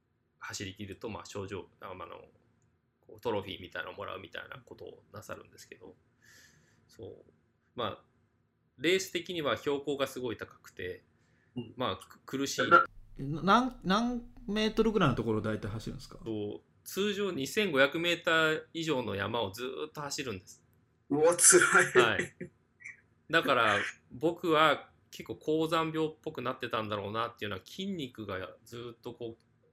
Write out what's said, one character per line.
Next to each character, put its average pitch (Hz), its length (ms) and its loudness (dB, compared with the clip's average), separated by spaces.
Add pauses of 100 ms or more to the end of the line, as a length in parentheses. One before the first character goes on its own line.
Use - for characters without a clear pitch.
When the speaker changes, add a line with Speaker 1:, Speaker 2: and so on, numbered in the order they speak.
(400)
Speaker 1:
走 - 240 -10
り 95 100 -8
切 104 120 -10
る 95 100 -12
と、 117 140 -10
ま 90 100 -8
あ、 85 60 -16
賞 98 220 -8
状、 98 200 -8 (140)
あ、 98 120 -12
ま 90 120 -12
あ、 - 20 -18
あ - 20 -18
の、 87 60 -14 (920)
こ - 120 -20
う、 - 20 -20
ト 120 100 -2
ロ 104 120 0
フ 98 80 -12
ィ 90 80 -8
ー 95 40 -16
み 90 80 -14
た 90 120 -8
い - 20 -8
な 90 60 -8
の 90 40 -12
を 90 40 -14
も 98 80 -10
ら 95 100 -8
う 98 60 -10
み - 80 -16
た - 100 -12
い - 100 -12
な - 160 -14
こ - 80 -20
と 113 120 -16
を - 260 -18
な 104 100 -14
さ 101 140 -12
る - 80 -18
ん - 80 -20
で - 60 -20
す - 100 -20
け - 80 -18
ど、 - 200 -20 (920)
そ - 160 -20
う。 98 60 -14 (640)
ま 120 100 -2
あ、 - 180 -6 (760)
レ 160 180 2
ー 190 60 2
ス - 100 -10
的 180 220 -6
に 165 80 -2
は 120 160 0
標 143 240 0
高 143 160 -2
が 135 100 0
す 127 140 -8
ご 123 100 -4
い 101 60 -6
高 - 220 -14
く - 120 -20
て、 90 320 -10 (540)
Speaker 2:
う - 20 -6
ん。 113 160 -12
Speaker 1:
ま 120 160 -4
あ、 95 60 -4
く-、 - 280 -20
苦 135 220 -4
し - 160 -6
い。 - 60 0
Speaker 2:
な- - 160 8 (340)
Speaker 3:
え、 135 40 -8
な-、 151 200 -6
何、 233 400 4
何 233 380 0 (260)
メ 214 200 0
ー 214 60 -2
ト 220 80 2
ル 214 120 6
ぐ 214 60 2
ら 165 80 6
い - 20 6
の 113 60 2
と 113 100 -2
こ 110 80 2
ろ 107 60 2
を - 20 -2
大 107 180 -4
体 110 80 -8
走 107 220 -8
る 104 60 -8
ん - 20 -12
で - 40 -14
す - 60 -18
か？ - 160 -18
Speaker 1:
と、 107 380 -6 (240)
通 202 280 -2
常 196 180 -2
二 135 160 -4
千 208 260 0
五 131 60 6
百 139 200 6
メ 170 140 2
ー 165 100 -4
タ 170 80 2
ー 156 300 4 (120)
以 165 120 -4
上 131 180 0
の 98 120 -2
山 107 260 0
を 98 100 -2
ず 117 120 -10
ー 147 260 -6
っ - 20 -20
と - 80 -12
走 143 240 -8
る 120 100 -6
ん 95 60 -8
で - 80 -18
す。 - 160 -20 (460)
Speaker 2:
う 143 80 2
わ、 165 180 6
辛 180 240 10 (440)
い。 - 20 8
Speaker 1:
は 104 120 2
い。 87 180 -6 (920)
だ 165 140 4
か 151 100 4
ら、 110 240 6 (340)
僕 165 400 0
は 151 380 6 (220)
結 - 160 -14
構 - 80 -6
高 160 320 0
山 160 260 0
病 156 140 0
っ 156 160 -8
ぽ 156 80 -8
く 135 100 -10
な 123 120 -2
っ - 60 -10
て 117 100 -8
た 117 120 -2
ん 104 80 -6
だ 107 60 -2
ろ 101 140 -4
う 107 40 -8
な 117 140 -2
っ - 80 -12
て 107 100 -8
い - 20 -6
う - 20 -6
の 98 80 -6
は、 - 60 -12
筋 - 220 -10
肉 135 400 -8
が 92 240 -8 (160)
ず 120 320 -14
っ - 40 -20
と 120 120 -12
こ 117 240 -12 (360)